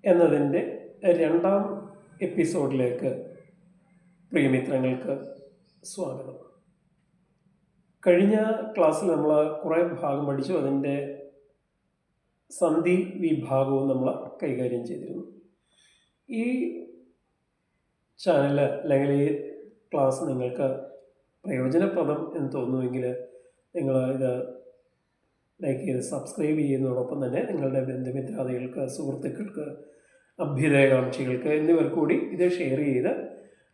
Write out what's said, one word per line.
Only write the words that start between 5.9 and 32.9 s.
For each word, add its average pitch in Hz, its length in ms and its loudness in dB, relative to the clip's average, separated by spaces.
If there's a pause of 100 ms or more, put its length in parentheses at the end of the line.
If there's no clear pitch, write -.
കഴിഞ്ഞ 196 340 6 (340)
ക്ലാസ്സിൽ 170 440 2
നമ്മൾ 151 180 2 (240)
കുറേ 160 260 0 (120)
ഭാഗം 143 320 -2
പഠിച്ചു. 139 280 -2
അതിൻ്റെ 139 420 0 (1500)
സന്ധി 170 460 2 (240)
വിഭാഗവും 135 680 2
നമ്മൾ 131 220 0 (280)
കൈകാര്യം 123 480 -4
ചെയ്തിരുന്നു. - 400 -10 (1000)
ഈ 233 180 -2 (1700)
ചാനൽ 143 400 4
അല്ലെങ്കിൽ 143 520 2 (100)
ഈ 147 60 2 (600)
ക്ലാസ് 135 400 2
നിങ്ങൾക്ക് 127 400 -2 (760)
പ്രയോജനപ്രദം 151 760 0 (140)
എന്ന് 139 180 -4
തോന്നുമെങ്കിൽ 127 500 -2 (720)
നിങ്ങൾ 135 220 0 (160)
ഇത് 131 180 0 (1300)
ലൈക്ക് 139 220 -2
ചെയ്ത് 127 220 -2
സബ്സ്ക്രൈബ് 151 560 -2
ചെയ്യുന്നതോടൊപ്പം 135 600 0
തന്നെ 131 260 -2
നിങ്ങളുടെ 135 400 0
ബന്ധുമിത്രാദികൾക്ക്, 127 1000 -6
സുഹൃത്തുക്കൾക്ക്, 151 800 -6 (720)
അഭ്യുദയകാംക്ഷികൾക്ക് 135 1160 4
എന്നിവർ 156 380 4
കൂടി 156 220 2 (180)
ഇത് 180 100 2 (140)
ഷെയർ 135 240 0
ചെയ്ത് 139 280 2 (640)